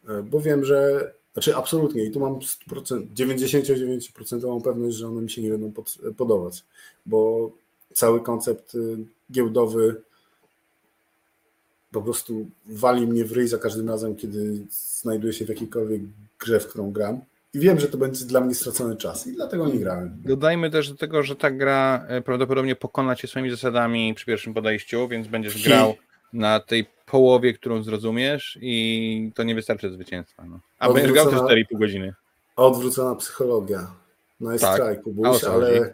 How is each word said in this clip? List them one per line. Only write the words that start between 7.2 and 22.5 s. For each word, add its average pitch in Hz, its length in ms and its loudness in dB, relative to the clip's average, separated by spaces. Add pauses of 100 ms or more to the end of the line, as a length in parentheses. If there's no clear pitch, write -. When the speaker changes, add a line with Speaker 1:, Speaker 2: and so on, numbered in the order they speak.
Speaker 1:
cały 117 280 4
koncept, 117 520 -6
y, 113 220 -4 (360)
giełdowy 113 720 2 (1900)
po 107 100 -4
prostu 110 440 -6 (200)
wali 120 400 2
mnie 117 180 0
w 107 80 -6
ryj 120 160 0
za 117 100 -2
każdym 110 300 -4
razem, 110 280 -4
kiedy 208 420 -6 (120)
znajduję 214 600 -4
się 107 120 -8
w 104 40 -8
jakiejkolwiek 110 540 -4 (380)
grze, 113 200 2
w - 80 -10
którą 101 240 -6
gram. 107 280 -4 (340)
I 139 40 -4
wiem, 165 220 6
że 143 80 2
to 131 100 -6
będzie 131 260 -2
dla 127 160 2
mnie 127 140 0
stracony 117 420 -4
czas - 300 -8
i 127 60 -10
dlatego 160 340 -4
nie 143 60 2
Speaker 2:
Mm. 110 120 0
Speaker 1:
grałem. 90 400 -4
Speaker 2:
Dodajmy 156 460 2
też 151 200 0
do 139 60 -16
tego, 156 260 -2
że 139 140 -4
ta 143 140 2
gra, 135 580 2
e, 123 140 -4
prawdopodobnie 131 540 0